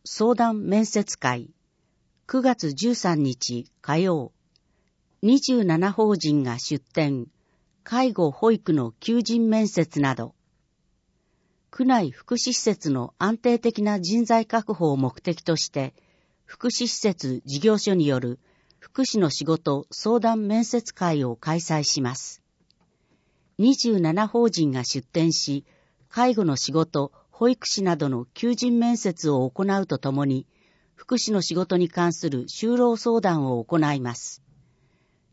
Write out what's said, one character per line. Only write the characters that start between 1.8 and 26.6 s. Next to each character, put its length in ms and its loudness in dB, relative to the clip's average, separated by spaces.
九 160 -2
月 320 0
十 220 -2
三 280 0
日 480 -4
火 160 0
曜。 340 -2
二 180 4
十 260 2
七 280 2
法 240 2
人 260 2
が 160 -4
出 240 -6
展。 440 -2
介 280 0
護・ 180 2
保 220 2
育 200 0
の 280 0
求 220 0
人 280 2
面 180 2
接 320 -2
な 140 2
ど。 200 -10
区 140 -4
内 260 2
福 260 -6
祉 20 -4
施 160 -2
設 360 -2
の 280 -2
安 180 0
定 220 2
的 240 -2
な 180 0
人 240 0
材 220 2
確 260 -2
保 200 0
を 40 0
目 240 -2
的 220 -4
と 140 0
し 120 -4
て、 260 -6
福 220 -6
祉 180 -2
施 140 -6
設 440 -2
事 160 -8
業 160 4
所 180 0
に 120 4
よ 120 2
る 200 -6
福 240 -6
祉 160 0
の 100 4
仕 160 -4
事 460 -2
相 280 0
談 280 0
面 180 2
接 300 -4
会 300 0
を 120 -4
開 220 -2
催 240 -2
し 180 0
ま 140 -2
す。 260 -14
二 160 6
十 260 2
七 260 2
法 220 2
人 220 2
が 140 -4
出 220 -6
展 260 2
し、 340 -4
介 260 2
護 100 0
の 120 2
仕 160 -6